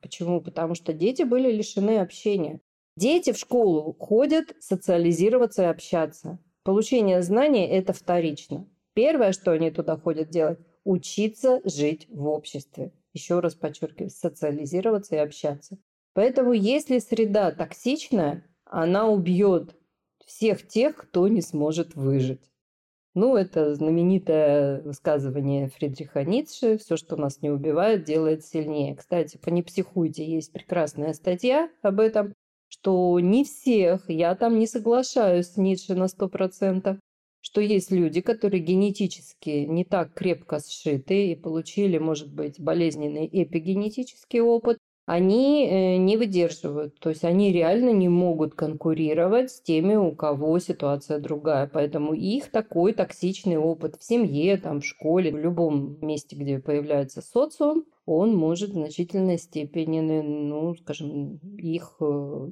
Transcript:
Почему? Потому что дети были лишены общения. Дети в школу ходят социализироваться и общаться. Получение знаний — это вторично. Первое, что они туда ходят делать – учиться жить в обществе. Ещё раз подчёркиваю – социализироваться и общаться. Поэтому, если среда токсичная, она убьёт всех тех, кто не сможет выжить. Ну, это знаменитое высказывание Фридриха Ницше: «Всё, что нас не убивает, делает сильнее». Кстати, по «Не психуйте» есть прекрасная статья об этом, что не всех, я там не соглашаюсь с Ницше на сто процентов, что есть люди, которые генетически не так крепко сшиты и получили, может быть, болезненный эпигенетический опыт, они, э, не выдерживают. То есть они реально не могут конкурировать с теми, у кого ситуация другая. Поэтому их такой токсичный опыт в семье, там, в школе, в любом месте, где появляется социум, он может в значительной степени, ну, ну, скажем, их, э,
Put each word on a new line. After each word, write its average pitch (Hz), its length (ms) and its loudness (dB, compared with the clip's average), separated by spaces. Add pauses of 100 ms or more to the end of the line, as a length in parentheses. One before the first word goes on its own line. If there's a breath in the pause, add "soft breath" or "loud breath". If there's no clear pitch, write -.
Почему? 175 400 -4
Потому 165 320 -6
что 165 200 -8
дети 214 300 -2
были 254 280 2
лишены 214 480 -2
общения. 180 600 -4 (360)
Дети 269 360 2
в 190 60 -6
школу 170 600 0
ходят 294 600 2
социализироваться 185 1040 2
и - 20 4
общаться. 165 720 -4 (260)
Получение 196 580 2
знаний — 214 480 2
это 190 240 0
вторично. 170 720 -4 (260)
Первое, 240 380 4
что 185 200 0
они 165 180 0
туда 156 260 -4
ходят 156 340 -4
делать – 160 280 0 (260 soft breath)
учиться 214 800 0
жить 151 460 -2
в 147 180 -6
обществе. 151 640 -8 (220)
Ещё 175 260 -2
раз 170 140 -2
подчёркиваю – 156 560 -10
социализироваться 170 1080 -4
и - 40 0
общаться. 147 580 -6 (360)
Поэтому, 254 380 2
если 247 460 2
среда 214 540 0
токсичная, 175 920 -2 (220)
она 180 420 2
убьёт 185 680 2 (500)
всех - 420 -2
тех, 269 280 0
кто 180 320 0
не 220 140 4
сможет 156 540 -2
выжить. 135 540 -2 (640)
Ну, 240 220 4
это 160 380 0
знаменитое 156 1080 2
высказывание 139 880 -2
Фридриха 143 540 -6
Ницше: 220 540 -2
«Всё, 175 180 -4
что - 200 -8
нас 143 260 -6
не 147 80 -2
убивает, 160 540 0
делает 156 400 0
сильнее». 151 520 -4
Кстати, 160 420 -4
по - 120 -6
«Не 170 120 0
психуйте» 170 640 -4
есть 160 260 -6
прекрасная 156 600 -4
статья 247 560 0 (120)
об 196 180 0
этом, 220 340 0 (340)
что 180 520 2
не 202 240 4
всех, 190 640 0
я 170 260 0
там 233 220 2
не 226 80 4
соглашаюсь 220 840 2
с - 80 -10
Ницше 190 400 0
на 185 120 0
сто 196 200 -4
процентов, 190 720 -2 (420)
что - 220 -2
есть 208 300 0
люди, 170 280 2
которые 202 420 0
генетически 180 1040 -2
не 170 160 0
так 170 300 -2
крепко 170 460 -4
сшиты 170 720 -2
и 160 40 -4
получили, 165 640 -2
может 151 340 -4
быть, 147 280 -8
болезненный 151 720 -2
эпигенетический 196 1080 -2
опыт, 233 380 2 (300)
они, 240 580 4
э, 185 300 2
не 185 220 4
выдерживают. 165 840 -2
То - 80 -2
есть 156 160 -2
они 190 260 4
реально 185 420 4
не 185 180 4
могут 170 440 2
конкурировать 160 960 0
с - 120 -20
теми, 170 320 2
у 185 200 2
кого 151 440 0
ситуация 151 600 -4
другая. 147 480 -2
Поэтому 147 460 -2
их 196 380 -4
такой 220 420 2
токсичный 185 640 -2
опыт 156 420 -2
в - 60 -20
семье, 190 540 2
там, 147 240 -6
в - 20 -14
школе, 160 480 0
в 151 60 -6
любом 151 640 0
месте, 151 340 -8
где 139 220 -4
появляется 143 640 -2
социум, 302 640 0 (180)
он 190 320 2
может 170 340 0
в 202 40 -12
значительной 175 640 -2
степени, 160 640 -4
ну, 156 220 0
ну, 151 520 -4
скажем, 143 640 -10 (180)
их, 170 440 -8
э, 143 520 -4